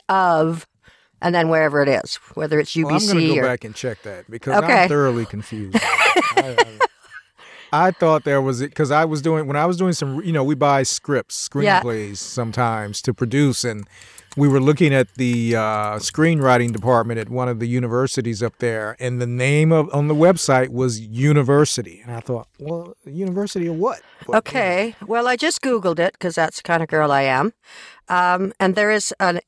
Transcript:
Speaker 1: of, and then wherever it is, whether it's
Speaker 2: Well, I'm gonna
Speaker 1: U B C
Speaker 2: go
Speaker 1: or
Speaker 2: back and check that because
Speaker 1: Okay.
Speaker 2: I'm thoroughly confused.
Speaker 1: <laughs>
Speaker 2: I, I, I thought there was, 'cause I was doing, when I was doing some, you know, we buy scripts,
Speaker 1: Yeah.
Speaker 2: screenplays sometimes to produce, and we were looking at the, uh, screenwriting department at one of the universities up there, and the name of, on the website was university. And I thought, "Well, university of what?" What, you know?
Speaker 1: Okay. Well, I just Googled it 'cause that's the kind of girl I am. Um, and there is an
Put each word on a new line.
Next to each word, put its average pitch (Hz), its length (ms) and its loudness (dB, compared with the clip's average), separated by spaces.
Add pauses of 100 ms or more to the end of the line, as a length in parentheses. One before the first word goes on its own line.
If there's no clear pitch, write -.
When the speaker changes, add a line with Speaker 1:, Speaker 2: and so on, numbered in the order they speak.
Speaker 1:
of, 165 580 2 (540)
and 175 120 0
then 165 160 2
wherever 156 320 2
it 139 80 4
is, - 260 0 (200)
whether 151 240 0
it's - 160 -4
Speaker 2:
Well, 160 200 0
I'm - 40 2
gonna 208 140 0
Speaker 1:
U - 20 2
B 165 120 2
C 160 80 2
Speaker 2:
go 135 60 2
Speaker 1:
or - 20 0
Speaker 2:
back 123 200 -2
and 107 120 -16
check 120 280 -8
that - 260 -16
because 131 340 0
Speaker 1:
Okay. 196 200 4
Speaker 2:
I'm 185 60 4
thoroughly 131 360 2
confused. 107 540 -6
Speaker 1:
<laughs> - 40 2
Speaker 2:
I, 427 720 0 (1160)
I, 165 140 4
I 190 40 4
thought 160 340 2
there 139 160 2
was, 131 200 -2 (140)
'cause 143 160 -2
I 151 140 4
was 151 160 -4
doing, 156 260 0
when 139 80 -4
I 151 100 2
was 175 120 0
doing 185 160 0
some, 139 300 -4
you 170 100 -2
know, 147 100 2
we 147 120 0
buy 139 280 2
scripts, - 720 -4
Speaker 1:
Yeah. 196 240 2
Speaker 2:
screenplays 107 380 -4
sometimes 113 840 -4
to 123 100 -2
produce, 131 500 0
and 107 240 -6 (500)
we 143 100 4
were 139 140 4
looking 143 320 4
at 131 220 2
the, 117 420 0
uh, 107 420 -2
screenwriting 131 760 2
department 113 460 0
at 110 100 -10
one 123 200 -4
of 117 100 -6
the 117 80 -4
universities 120 760 -2
up 117 180 -6
there, 110 400 -4
and 123 220 -4
the 123 60 -4
name 143 460 2
of, 156 200 0
on 147 140 0
the 151 80 0
website 147 540 4
was 120 320 -2
university. 127 1000 2
And 123 120 -14
I 117 60 -12
thought, 117 260 -8 (120)
"Well, 170 360 -12 (100)
university 185 600 -6
of 165 80 -4
what?" 170 260 -2 (240)
What, - 20 -12
you - 60 -6
know? 208 40 2
Speaker 1:
Okay. 214 580 -2 (100)
Well, 233 220 -2
I 254 80 0
just 302 260 -2
Googled 190 380 0
it 175 200 0
'cause 175 160 -4
that's 165 220 0
the - 60 -14
kind 170 200 0
of 156 60 -4
girl 151 220 2
I 139 120 2
am. 135 300 0 (540)
Um, 180 520 0
and 190 160 2
there 208 160 2
is 214 280 -2
an 175 280 0